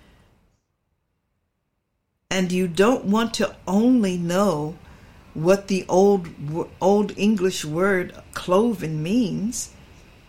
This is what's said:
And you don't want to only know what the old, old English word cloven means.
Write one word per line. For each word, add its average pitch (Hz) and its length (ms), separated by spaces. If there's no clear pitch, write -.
And 185 200
you 180 160
don't 190 380
want 220 300
to 202 200
only 208 500
know 170 580
what 185 320
the 190 200
old, 190 420
old 196 340
English 190 480
word 180 520
cloven 180 680
means. 196 680